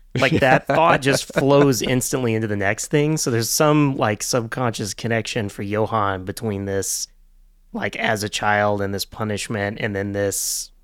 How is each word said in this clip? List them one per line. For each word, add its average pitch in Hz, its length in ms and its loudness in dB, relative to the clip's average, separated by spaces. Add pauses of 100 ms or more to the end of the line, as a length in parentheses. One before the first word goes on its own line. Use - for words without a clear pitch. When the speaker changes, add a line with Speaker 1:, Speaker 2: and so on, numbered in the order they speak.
(160)
Speaker 1:
Like, 127 160 2
Speaker 2:
<laughs> 143 80 4
Speaker 1:
that 135 260 4
thought 156 340 4
just 131 320 0
flows 139 480 4
instantly 127 540 0
into 110 140 0
the 104 80 -2
next 101 320 -2
thing. 151 280 2
So 143 140 -2
there's 113 200 0
some, 147 460 4
like, 110 260 0
subconscious 113 720 -2
connection 113 540 -4
for - 140 -10
Johann 101 640 -2
between 98 420 -4
this, 98 420 -4 (640)
like, - 240 -6
as 110 260 -2
a 104 60 -4
child 104 520 0
and 98 140 -4
this 95 100 -4
punishment, 107 760 -6
and 107 160 -2
then 101 160 -4
this, - 580 -4 (140)